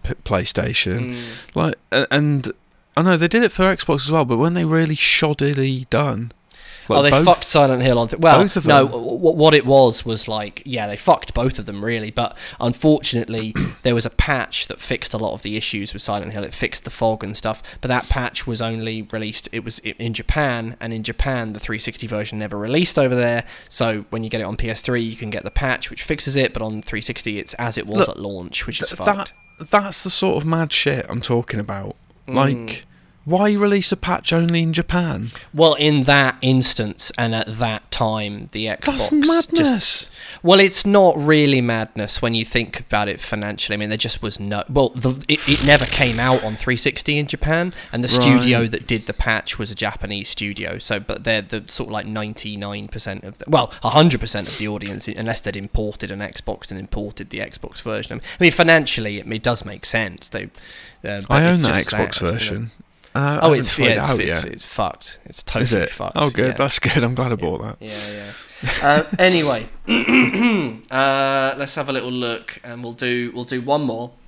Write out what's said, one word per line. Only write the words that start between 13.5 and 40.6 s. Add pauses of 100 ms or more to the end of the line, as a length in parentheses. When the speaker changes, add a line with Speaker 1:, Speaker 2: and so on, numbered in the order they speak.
Speaker 2:
<clears throat>
there
was
a
patch
that
fixed
a
lot
of
the
issues
with
Silent
Hill.
It
fixed
the
fog
and
stuff, (180)
but
that
patch
was
only (100)
released,
it
was
i-,
in
Japan,
and
in
Japan,
the
three
sixty
version
never
released
over
there, (260)
so
when
you
get
it
on
P
S
three,
you
can
get
the
patch,
which
fixes
it,
but
on
three
sixty,
it's
as
it
was
Speaker 1:
Look,
Speaker 2:
at
launch,
which
is
Speaker 1:
th-,
Speaker 2:
fucked. (260)
Speaker 1:
that,
that's
the
sort
of
mad
shit
I'm
talking
about. (320)
Speaker 2:
Mm.
Speaker 1:
Like, (420)
why
release
a
patch
only
in
Japan? (260)
Speaker 2:
Well,
in
that
instance
and
at (100)
that
time,
the
Xbox
Speaker 1:
That's
Speaker 2:
just
Speaker 1:
madness. (320)
Speaker 2:
Well,